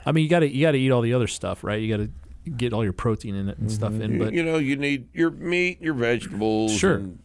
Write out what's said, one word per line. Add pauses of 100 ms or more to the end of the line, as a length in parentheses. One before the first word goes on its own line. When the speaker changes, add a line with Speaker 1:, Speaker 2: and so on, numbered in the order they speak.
Speaker 1:
I
mean,
you
gotta,
you
gotta
eat
all
the
other
stuff,
right?
You
gotta (460)
get
all
your
protein
in
it
and
stuff
in,
Speaker 2:
You,
Speaker 1:
but
Speaker 2:
you
know,
you
need
your
meat,
your
vegetables,
Speaker 1:
Sure.
Speaker 2:
and,